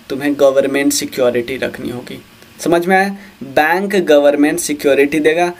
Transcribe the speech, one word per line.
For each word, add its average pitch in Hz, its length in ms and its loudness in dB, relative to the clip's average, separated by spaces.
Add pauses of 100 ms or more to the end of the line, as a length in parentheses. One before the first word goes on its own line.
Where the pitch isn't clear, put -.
तुम्हें 143 300 -4
government 139 540 2
security 123 640 -2
रखनी 127 340 -8
होगी। 123 320 -12 (380)
समझ 170 260 0
में 190 100 2
आया? 196 200 0 (260)
Bank 160 540 -2
government 147 640 4
security 143 640 0
देगा, 165 400 0